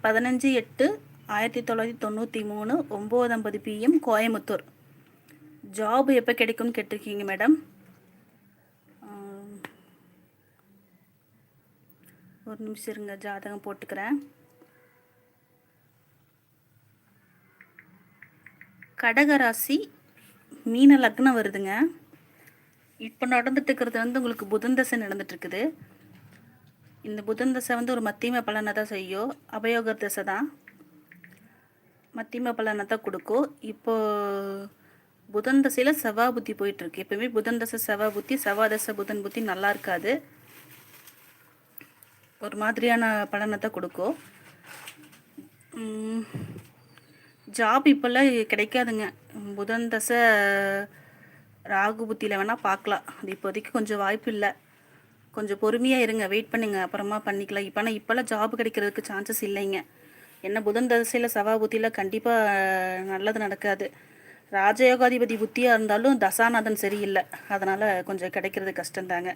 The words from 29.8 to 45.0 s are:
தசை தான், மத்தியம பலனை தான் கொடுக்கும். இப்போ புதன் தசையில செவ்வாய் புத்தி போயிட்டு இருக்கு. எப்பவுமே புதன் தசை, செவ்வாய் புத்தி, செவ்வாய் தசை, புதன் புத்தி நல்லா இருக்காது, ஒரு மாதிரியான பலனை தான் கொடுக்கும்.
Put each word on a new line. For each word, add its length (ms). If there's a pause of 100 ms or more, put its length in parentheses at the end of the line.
தசை 300
தான், 160 (1700)
மத்தியம 400
பலனை 340
தான் 140
கொடுக்கும். 400 (260)
இப்போ 220 (1400)
புதன் 300
தசையில 360
செவ்வாய் 360
புத்தி 240
போயிட்டு 220
இருக்கு. 220
எப்பவுமே 320
புதன் 260
தசை, 240
செவ்வாய் 300
புத்தி, 280
செவ்வாய் 300
தசை, 240
புதன் 260
புத்தி 180 (100)
நல்லா 220
இருக்காது, 380 (2250)
ஒரு 200
மாதிரியான 480 (200)
பலனை 320
தான் 140
கொடுக்கும். 360 (1700)